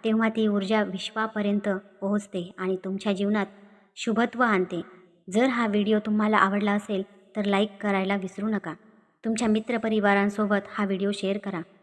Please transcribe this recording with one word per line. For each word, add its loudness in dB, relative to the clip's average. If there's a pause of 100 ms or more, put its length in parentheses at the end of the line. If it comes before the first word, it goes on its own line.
तेव्हा 2
ती 0
ऊर्जा 2
विश्वापर्यंत -2 (320)
पोहोचते -4
आणि -2
तुमच्या -2
जीवनात 0 (500)
शुभत्व 0
आणते. 0 (480)
जर 4
हा 2
व्हिडिओ 2
तुम्हाला 2
आवडला 2
असेल, -2 (320)
तर -2
लाईक 0
करायला 0
विसरू -6
नका. -4 (520)
तुमच्या 0
मित्रपरिवारांसोबत 2
हा -2
व्हिडिओ -2
शेअर -2
करा. -8 (220)